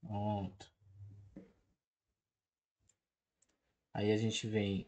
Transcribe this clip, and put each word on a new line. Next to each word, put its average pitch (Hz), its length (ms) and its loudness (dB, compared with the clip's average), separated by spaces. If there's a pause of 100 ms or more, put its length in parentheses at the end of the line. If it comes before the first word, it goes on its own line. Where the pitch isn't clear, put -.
Pronto. 104 720 -4 (3250)
Aí 104 200 4
a 107 40 6
gente 110 300 0
vem 101 420 2